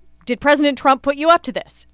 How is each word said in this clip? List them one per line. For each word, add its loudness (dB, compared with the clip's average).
"Did -4
President 2
Trump 0
put -2
you 0
up 4
to -6
this? -12